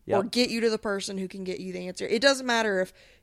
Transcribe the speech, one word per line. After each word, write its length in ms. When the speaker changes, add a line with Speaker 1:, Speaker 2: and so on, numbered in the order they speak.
Speaker 1:
Yep. 140
Speaker 2:
or 60
get 260
you 120
to 80
the 80
person 380
who 120
can 160
get 160
you 120
the 140
answer. 180
It 160
doesn't 240
matter 360
if 120